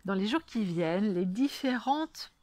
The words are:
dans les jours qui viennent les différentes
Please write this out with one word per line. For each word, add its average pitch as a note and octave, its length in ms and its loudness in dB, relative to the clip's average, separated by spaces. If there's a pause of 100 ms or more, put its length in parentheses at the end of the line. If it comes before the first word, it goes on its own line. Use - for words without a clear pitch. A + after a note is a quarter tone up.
dans F#3+ 80 0
les G3 140 2
jours D4+ 180 0
qui A3 180 -2
viennent F3+ 520 2
les F3+ 100 0
différentes C4 1040 -2 (120)